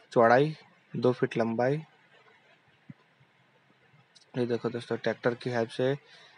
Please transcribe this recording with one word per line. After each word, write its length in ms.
चौड़ाई, 440
दो 160
फीट 240
लंबाई। 400
ये 80
देखो 240
दोस्तों, 260
ट्रैक्टर 380
की 160
हेल्प 200
से 260